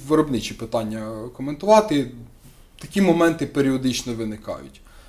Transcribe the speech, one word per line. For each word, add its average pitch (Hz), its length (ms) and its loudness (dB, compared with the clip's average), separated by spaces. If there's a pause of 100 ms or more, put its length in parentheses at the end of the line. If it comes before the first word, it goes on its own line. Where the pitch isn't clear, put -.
виробничі 147 460 0
питання 110 580 -6 (260)
коментувати. 151 680 4 (720)
Такі - 200 0
моменти 165 440 4
періодично 131 680 -2
виникають. 104 680 -10 (280)